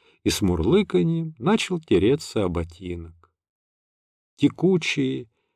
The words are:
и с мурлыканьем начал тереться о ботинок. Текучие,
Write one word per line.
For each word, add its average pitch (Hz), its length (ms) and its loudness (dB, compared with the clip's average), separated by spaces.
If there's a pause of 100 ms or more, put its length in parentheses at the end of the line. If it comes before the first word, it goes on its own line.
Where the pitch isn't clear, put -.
(240)
и - 60 0
с - 100 -2
мурлыканьем 165 1000 0
начал 175 420 -2
тереться 110 640 0
о 92 40 0
ботинок. 85 840 -8 (1080)
Текучие, 143 920 0 (280)